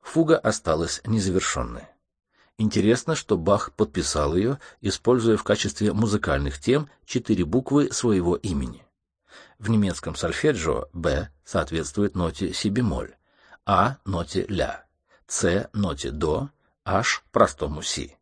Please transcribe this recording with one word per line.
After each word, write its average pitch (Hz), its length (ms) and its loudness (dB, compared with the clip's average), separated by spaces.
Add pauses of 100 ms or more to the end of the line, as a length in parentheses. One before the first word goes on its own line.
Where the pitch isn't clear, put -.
Фуга 160 360 2
осталась 82 680 0
незавершённой. 90 760 -2 (720)
Интересно, 110 580 2
что - 220 0
Бах 92 360 2
подписал 78 640 -2
её, 117 220 0 (220)
используя 113 560 2
в - 80 -4
качестве - 480 0
музыкальных 95 680 0
тем 143 300 0 (160)
четыре 110 380 0
буквы 131 480 2
своего 90 460 2
имени. 69 480 -6 (760)
В 104 100 -6
немецком 98 460 0
сольфеджио 82 760 0
"Б" 80 360 -2 (140)
соответствует 80 720 -2
ноте 85 380 -2
"си" - 160 -2
бемоль, 98 460 -2 (500)
"А" — 101 400 2
ноте 90 420 -2
ля, 78 380 -4 (420)
С 95 460 0
ноте 82 380 -4
до, 82 380 -2 (360)
H - 460 0
простому 76 500 2
си. - 400 -8